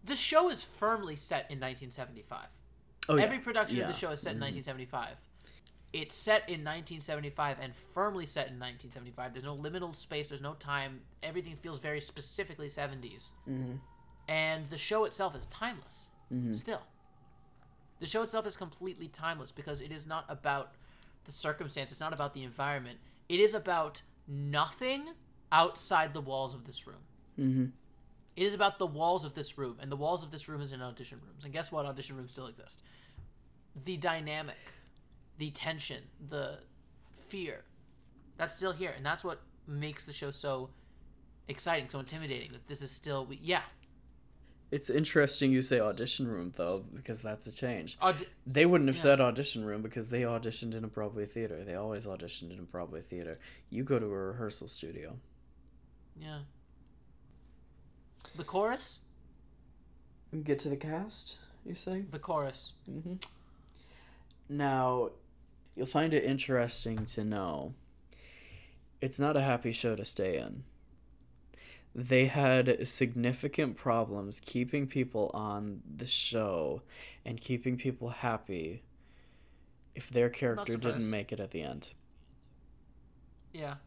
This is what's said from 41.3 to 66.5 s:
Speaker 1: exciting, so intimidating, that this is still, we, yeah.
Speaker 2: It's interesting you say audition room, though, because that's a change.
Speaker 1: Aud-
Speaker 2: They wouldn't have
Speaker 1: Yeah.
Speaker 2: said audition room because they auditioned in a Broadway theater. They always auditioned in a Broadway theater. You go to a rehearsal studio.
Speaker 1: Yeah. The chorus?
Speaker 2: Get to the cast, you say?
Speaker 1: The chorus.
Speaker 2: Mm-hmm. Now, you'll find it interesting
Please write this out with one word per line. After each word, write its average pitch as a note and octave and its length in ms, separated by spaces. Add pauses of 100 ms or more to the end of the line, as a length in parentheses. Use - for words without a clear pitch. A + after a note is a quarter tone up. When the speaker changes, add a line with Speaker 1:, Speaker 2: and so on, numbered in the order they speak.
Speaker 1:
exciting, C#3+ 420
so C#3 100
intimidating, C3+ 540
that C#3 140
this C#3+ 140
is C3+ 100
still, C3+ 340
we, C#3 160
yeah. E3+ 200 (1120)
Speaker 2:
It's C#3+ 180
interesting C#3+ 640
you B2+ 100
say B2+ 180
audition A2 480
room, F2+ 280
though, F#2 280 (120)
because A2+ 260
that's G#2+ 240
a A2 60
change. A2+ 500
Speaker 1:
Aud- F3+ 240 (220)
Speaker 2:
They C#3+ 180
wouldn't E3+ 220
have C3 80
Speaker 1:
Yeah. - 80
Speaker 2:
said C#3 180
audition A#2+ 420
room G#2+ 200
because A2 260
they B2 120
auditioned A#2 520
in A2+ 100
a A2 40
Broadway G#2+ 400
theater. G#2 360
They F2+ 120
always G#2+ 320
auditioned F2 440
in F#2 60
a F#2 60
Broadway E2 380
theater. E2+ 360 (320)
You B2 140
go C3+ 160
to A2 60
a G#2 40
rehearsal G2+ 580
studio. - 500 (1040)
Speaker 1:
Yeah. D3+ 200 (2000)
The D#3+ 80
chorus? G#3+ 580 (1400)
Speaker 2:
Get C#3+ 160
to D3+ 100
the C#3 80
cast, E3 600 (280)
you F3 100
say? F#3+ 340
Speaker 1:
The D3 100
chorus. D3 540 (160)
Speaker 2:
Mm-hmm. D#3+ 260 (1300)
Now, C3 640 (640)
you'll C3 100
find D#3 280
it D3 100
interesting A#2+ 840